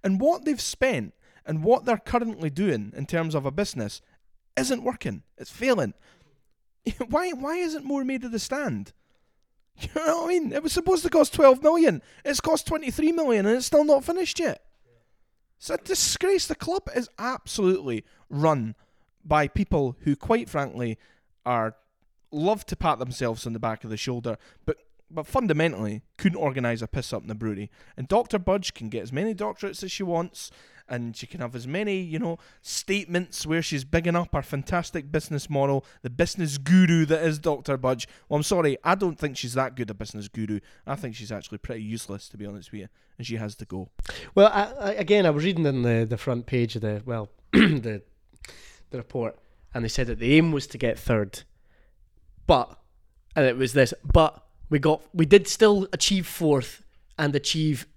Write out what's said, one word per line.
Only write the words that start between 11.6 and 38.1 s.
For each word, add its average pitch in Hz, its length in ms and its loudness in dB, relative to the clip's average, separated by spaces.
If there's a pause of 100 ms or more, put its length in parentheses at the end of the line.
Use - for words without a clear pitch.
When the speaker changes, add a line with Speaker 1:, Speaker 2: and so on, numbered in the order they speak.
Speaker 1:
million. 311 400 4 (220)
It's 277 160 -2
cost 311 260 0
twenty-three 311 460 0
million 247 340 2
and 226 100 4
it's 254 100 -4
still 302 180 6
not 277 200 6
finished 349 360 -4
yet. - 220 -2 (960)
It's - 120 -14
a - 60 -2
disgrace. - 720 0
The 311 100 -6
club 370 400 -6
is 247 120 -4 (100)
absolutely 185 840 -2 (260)
run 143 440 0 (500)
by 151 220 2
people 143 540 0
who, 143 160 0
quite 226 320 -4
frankly, 123 500 -6 (480)
are, 113 300 -2 (560)
love 185 340 -2
to - 100 -6
pat 147 220 -2
themselves 123 480 -6
on 117 60 -6
the 113 80 -6
back 113 240 -6
of 110 60 -12
the 107 60 -6
shoulder, 120 400 -6 (280)
but, - 140 -2 (320)
but 156 160 -8
fundamentally 156 760 0 (140)
couldn't 185 220 2
organise 127 440 -2
a 110 60 -8
piss - 240 -6
up 113 100 -8
in - 60 -16
the 110 60 -8
brewery. 107 360 -6 (260)
And 127 120 -10
Doctor 220 300 0
Budge 185 360 -2
can 110 140 -10
get 107 140 -6
as 120 100 -10
many 202 220 -4
doctorates 202 500 -8
as 185 80 -10
she - 100 -8
wants, 170 480 -6 (400)
and 120 240 -6
she - 120 -14
can 175 160 -12
have 120 120 -8
as 120 120 -10
many, 190 340 -4
you 160 180 -6
know, 165 200 -6 (240)
statements 180 840 -4
where 160 160 0
she's 147 240 -4
bigging 170 320 0
up 170 160 -2
her 147 80 0
fantastic 147 720 -6
business 151 380 -4
model, 139 340 2 (160)
the 127 80 -10
business 151 480 -2
guru 165 480 6
that 156 180 2
is 156 160 2
Doctor 147 380 -2
Budge. 127 320 -2 (180)